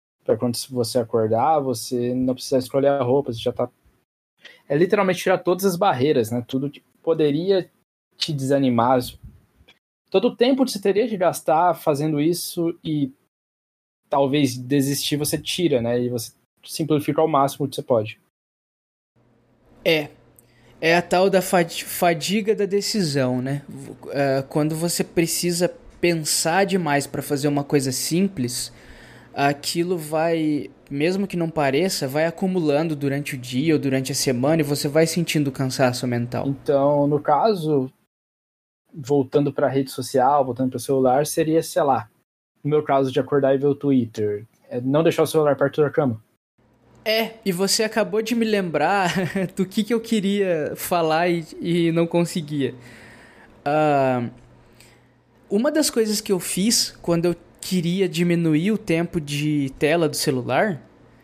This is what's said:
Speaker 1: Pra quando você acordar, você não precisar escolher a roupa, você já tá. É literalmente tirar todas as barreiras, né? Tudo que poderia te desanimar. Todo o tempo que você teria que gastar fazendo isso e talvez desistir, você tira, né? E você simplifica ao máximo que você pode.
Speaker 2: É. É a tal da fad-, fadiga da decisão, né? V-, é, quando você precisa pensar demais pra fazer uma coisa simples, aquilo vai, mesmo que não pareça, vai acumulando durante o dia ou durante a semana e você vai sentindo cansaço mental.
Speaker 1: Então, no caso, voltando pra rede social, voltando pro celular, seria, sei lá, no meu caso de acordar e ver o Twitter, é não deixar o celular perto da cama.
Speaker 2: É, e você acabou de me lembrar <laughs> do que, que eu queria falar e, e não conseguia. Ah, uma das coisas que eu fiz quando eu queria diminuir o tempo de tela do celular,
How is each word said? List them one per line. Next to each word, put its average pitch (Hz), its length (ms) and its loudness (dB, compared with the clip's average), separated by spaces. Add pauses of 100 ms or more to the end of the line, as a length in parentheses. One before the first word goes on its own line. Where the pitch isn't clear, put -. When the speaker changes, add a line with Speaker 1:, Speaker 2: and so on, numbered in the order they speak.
(240)
Speaker 1:
Pra 120 140 2
quando 120 180 -2 (140)
você 123 300 -2
acordar, 117 600 2
você 123 540 -4
não 127 200 0
precisar - 260 -2
escolher 139 280 0
a 139 160 2
roupa, 127 300 0
você 117 60 -8
já 123 120 -2
tá. 123 180 -4 (1000)
É 143 80 0
literalmente 185 420 2
tirar 185 180 2
todas 180 280 -2
as 190 100 0
barreiras, 139 560 2
né? 120 160 -4
Tudo 139 220 -4
que - 120 -20 (200)
poderia 165 680 0 (460)
te - 160 -6
desanimar. 131 680 2 (1120)
Todo 190 200 2
o 240 60 -12
tempo 262 280 2
que - 80 -2
você - 80 -6
teria 202 300 0
que 214 80 -4
gastar 165 560 2
fazendo 151 480 -2
isso 170 640 -2
e 147 280 -2 (1000)
talvez 139 480 2
desistir, 139 600 -2
você 147 200 -4
tira, 151 440 -2
né? 117 180 -2
E 123 100 -2
você 120 220 -8 (320)
simplifica 151 560 -2
ao 160 80 4
máximo 143 400 0
que - 80 -10
você 147 80 -10
pode. 110 340 -2 (1700)
Speaker 2:
É. 156 260 0 (720)
É 165 180 2
a 175 40 4
tal 185 280 2
da 185 120 4
fad-, 175 440 0
fadiga 180 680 0
da 202 120 -2
decisão, 151 760 0
né? 139 280 -4
V-, 135 240 -14 (180)
é, 135 300 0
quando 151 340 -2
você 170 280 -2
precisa 170 640 0 (320)
pensar 170 640 0
demais 160 420 0
pra - 140 -8
fazer 143 260 -2
uma 143 160 0
coisa 143 280 0
simples, 156 840 -2 (600)
aquilo 170 640 -2
vai, 156 720 -2 (220)
mesmo 175 340 0
que 185 120 -6
não 165 120 -2
pareça, 151 560 0
vai 147 200 0
acumulando 165 720 0
durante 143 380 -4
o - 20 -8
dia 127 380 0
ou 143 40 2
durante 131 320 -2
a 139 40 -2
semana 139 460 0
e 143 40 2
você 143 240 -2
vai 156 180 4
sentindo 156 460 0
cansaço 127 520 0
mental. 120 440 -2
Speaker 1:
Então, 143 580 2
no 147 140 2
caso, 151 680 2 (1040)
voltando 143 600 0
pra 143 160 2
rede 135 200 -2
social, 135 540 2
voltando 127 280 -2
pro 127 80 -6
celular, 131 460 2
seria, 160 380 0
sei - 180 -2
lá, 127 280 0 (520)
no 147 80 -4
meu 151 140 2
caso 139 260 2
de 135 120 -2
acordar 135 340 2
e - 20 2
ver 135 100 0
o 139 80 2
Twitter, 113 720 -2 (240)
é 123 120 -8
não 135 200 2
deixar 165 220 2
o 143 40 0
celular 151 280 2
perto 139 260 0
da 143 80 2
cama. 131 320 -2 (840)
Speaker 2:
É, 220 280 0 (100)
e 196 80 -2
você 190 320 0
acabou 214 380 0
de 226 120 -2
me 233 120 0
lembrar 185 640 0 (200)
<laughs> 190 260 -2
do 190 80 0
que, 190 180 -2
que 214 100 -2
eu 226 60 2
queria 196 760 0
falar 165 520 0
e, 170 180 0 (160)
e 170 300 2
não 170 160 2
conseguia. 151 640 -2 (920)
Ah, 139 580 2 (1300)
uma 226 200 2
das 302 200 2
coisas 214 320 0
que - 100 -4
eu 185 80 0
fiz - 520 0 (100)
quando 170 240 0
eu 175 100 0 (240)
queria 180 480 0
diminuir 170 640 2
o 214 60 0
tempo 170 420 -2
de 147 580 -2
tela 156 300 2
do - 80 -4
celular, 135 640 0 (420)